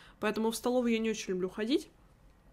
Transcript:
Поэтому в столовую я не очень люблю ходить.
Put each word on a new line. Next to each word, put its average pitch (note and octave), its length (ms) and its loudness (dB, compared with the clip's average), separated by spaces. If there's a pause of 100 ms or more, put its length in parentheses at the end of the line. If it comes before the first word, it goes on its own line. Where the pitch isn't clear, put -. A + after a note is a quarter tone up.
(200)
Поэтому G#3+ 300 0
в A3+ 60 -6
столовую B3 360 2
я A3+ 60 2
не A3+ 120 0
очень G#3 220 -4
люблю F#3 160 -2
ходить. A3 400 -2 (640)